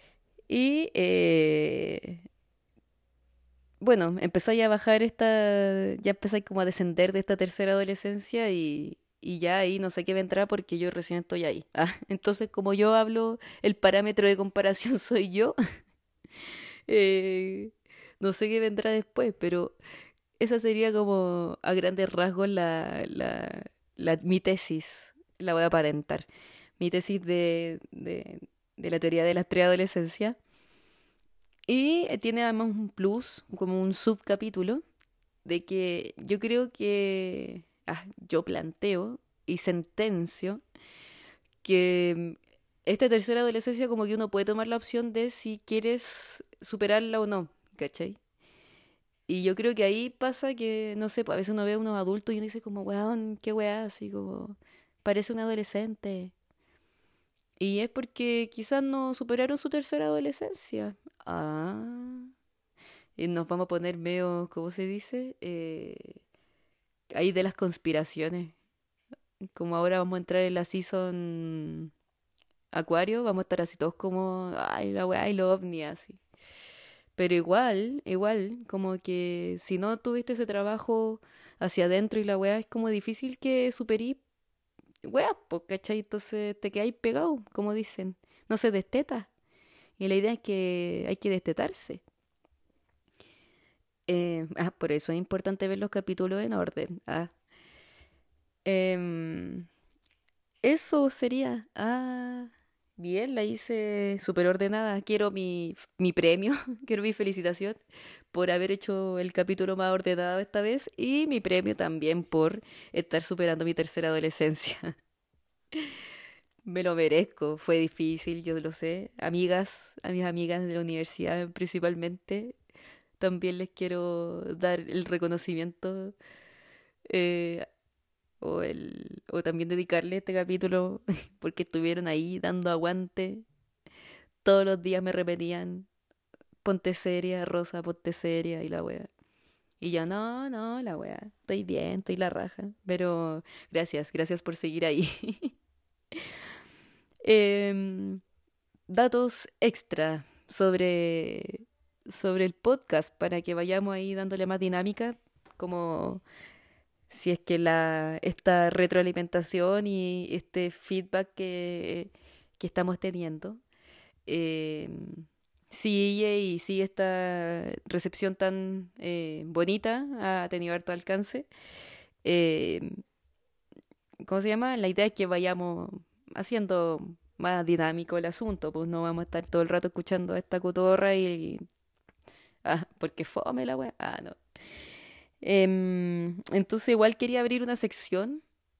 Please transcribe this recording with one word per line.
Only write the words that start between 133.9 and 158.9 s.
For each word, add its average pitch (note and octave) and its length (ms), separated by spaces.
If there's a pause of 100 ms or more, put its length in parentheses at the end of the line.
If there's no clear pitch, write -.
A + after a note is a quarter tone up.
Todos G3 220
los F#3+ 180
días F#3 200
me F#3 100
repetían, F3 760 (760)
"Ponte F#3 320
seria, F3+ 500
Rosa, F3 380
ponte E3+ 300
seria", E3 500
y D#3+ 60
la E3+ 140
wea. - 260 (720)
Y E3+ 120
yo, E3 140
"No, A#3 440
no, A#3 320
la A#3 140
wea, - 220 (220)
estoy G3 240
bien, F3+ 360
estoy F#3 160
la F3+ 140
raja". F#3+ 340 (220)
Pero E3+ 580 (260)
gracias, D#3+ 420
gracias E3 300
por E3 140
seguir E3 300
ahí. D#3 220
<laughs> - 520 (1600)
Em, G3 1000 (640)
datos A#3+ 640 (120)
extra D#3+ 640 (240)
sobre, F3+ 1160 (420)
sobre F#3 380
el F3+ 80
podcast A3+ 600
para F3 260
que F3 120
vayamos F#3 400
ahí F#3+ 200
dándole F#3+ 320
más F#3 140
dinámica, F#3+ 560 (400)
como F3 640 (880)
si - 220
es F3 100
que F3 180
la, D#3+ 640
esta F3 480
retroalimentación F3+ 1160